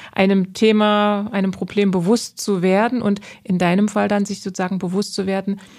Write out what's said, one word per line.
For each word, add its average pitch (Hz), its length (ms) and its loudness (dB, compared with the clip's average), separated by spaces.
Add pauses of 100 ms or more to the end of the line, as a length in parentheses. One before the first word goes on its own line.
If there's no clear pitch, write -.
(120)
einem 190 420 2
Thema, 208 760 2
einem 190 220 -2
Problem 196 400 0
bewusst 185 480 0
zu 190 220 -2
werden 220 380 2
und 202 200 0 (240)
in 180 140 0
deinem 180 300 2
Fall 208 200 0
dann 202 180 0
sich 196 160 -10
sozusagen 185 380 -4
bewusst 185 340 -4
zu 196 100 -4
werden, 196 360 -4 (180)